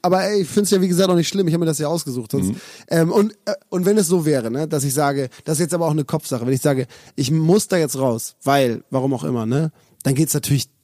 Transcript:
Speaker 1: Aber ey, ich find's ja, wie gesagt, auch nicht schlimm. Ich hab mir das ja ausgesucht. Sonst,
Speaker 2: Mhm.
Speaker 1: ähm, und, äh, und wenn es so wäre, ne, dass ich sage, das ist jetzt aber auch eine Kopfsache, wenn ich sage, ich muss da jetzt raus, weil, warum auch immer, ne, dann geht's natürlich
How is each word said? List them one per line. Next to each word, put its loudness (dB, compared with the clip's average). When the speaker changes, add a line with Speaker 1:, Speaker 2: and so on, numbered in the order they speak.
Speaker 1:
Aber 0
ey, 0
ich -4
find's 0
ja, 2
wie 2
gesagt, 0
auch 4
nicht 2
schlimm. 0
Ich 2
hab 0
mir 0
das -2
ja -4
ausgesucht. -6
Sonst, 0
Speaker 2:
Mhm. -6
Speaker 1:
ähm, 2
und, 2
äh, -4
und -2
wenn 4
es 2
so 2
wäre, 0
ne, -4
dass -2
ich -2
sage, 0
das -2
ist -2
jetzt 0
aber 0
auch 0
eine 0
Kopfsache, -4
wenn 0
ich -2
sage, 0
ich -2
muss 4
da 0
jetzt -2
raus, -2
weil, 2
warum 0
auch -6
immer, -2
ne, 0
dann 2
geht's 0
natürlich 0